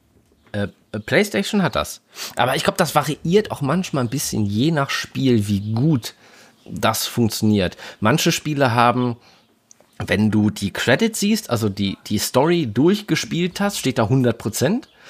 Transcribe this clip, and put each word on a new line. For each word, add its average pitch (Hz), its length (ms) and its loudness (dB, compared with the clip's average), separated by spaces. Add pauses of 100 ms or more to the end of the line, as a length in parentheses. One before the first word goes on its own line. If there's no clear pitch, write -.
(540)
Äh, 101 160 -4 (360)
PlayStation 202 580 0
hat 135 120 -2
das. - 260 -4 (360)
Aber 127 180 2
ich 160 80 -4
glaub, 196 140 0
das 165 180 0
variiert 165 560 0
auch - 100 -6
manchmal 143 440 -2
ein 113 40 -4
bisschen 113 360 -2
je 110 260 0
nach 143 180 0
Spiel, 120 600 0
wie 104 240 -2
gut 131 400 2 (520)
das 110 400 -2
funktioniert. 107 680 0 (240)
Manche 139 320 2
Spiele 139 420 0
haben, 120 440 2 (840)
wenn 101 280 2
du 104 180 4
die 92 220 -4
Credits 226 480 0
siehst, 208 300 -2
also 113 200 0
die, 98 280 -4 (100)
die 104 100 -2
Story 156 560 2
durchgespielt 160 840 0
hast, 202 180 -2
steht - 200 -2
da 110 120 2
hundert 123 280 2
Prozent. 143 520 -2 (200)